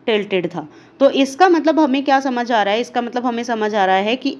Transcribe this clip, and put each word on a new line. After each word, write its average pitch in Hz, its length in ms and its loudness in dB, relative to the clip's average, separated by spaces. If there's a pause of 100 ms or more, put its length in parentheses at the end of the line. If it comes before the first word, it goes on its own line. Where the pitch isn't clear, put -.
टिल्टेड 202 400 0
था। 165 220 -10 (320)
तो 269 100 6
इसका 277 380 2
मतलब 320 320 2
हमें 277 240 0
क्या 269 160 2
समझ 247 320 -4
आ 220 100 4
रहा 196 120 0
है? 233 60 0
इसका 247 220 -4
मतलब 240 240 -6
हमें 240 160 -4
समझ 220 320 -2
आ 202 100 2
रहा 190 120 4
है 214 200 0
कि 262 240 -6